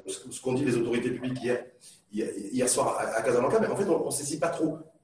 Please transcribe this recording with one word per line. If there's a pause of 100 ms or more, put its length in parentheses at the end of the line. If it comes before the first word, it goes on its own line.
ce
qu'ont
dit
les
autorités
publiques
hier, (460)
hier,
hier
soir
à,
à
Casablanca,
mais
en
fait,
on
ne
saisit
pas
trop (240)